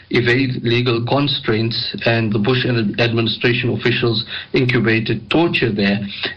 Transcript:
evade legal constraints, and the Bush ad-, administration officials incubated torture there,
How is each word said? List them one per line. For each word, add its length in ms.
evade 520
legal 420
constraints, 720
and 260
the 80
Bush 240
ad-, 380
administration 720
officials 520
incubated 760
torture 440
there, 240